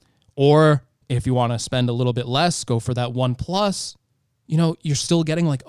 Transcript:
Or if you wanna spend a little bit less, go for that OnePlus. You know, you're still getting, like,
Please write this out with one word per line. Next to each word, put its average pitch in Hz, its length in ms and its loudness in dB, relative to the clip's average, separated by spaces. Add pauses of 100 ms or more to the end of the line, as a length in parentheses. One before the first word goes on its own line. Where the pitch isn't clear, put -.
(360)
Or 147 480 4 (260)
if 120 160 -2
you 127 80 0
wanna 120 240 0
spend 123 320 -2
a - 20 -2
little 123 220 0
bit 120 120 -4
less, 143 380 0
go 120 160 0
for 127 140 -4
that 123 160 -4
OnePlus. 165 840 -2 (500)
You 160 120 0
know, 165 240 2
you're 147 140 -2
still 165 280 0
getting, 165 220 0
like, 139 220 -2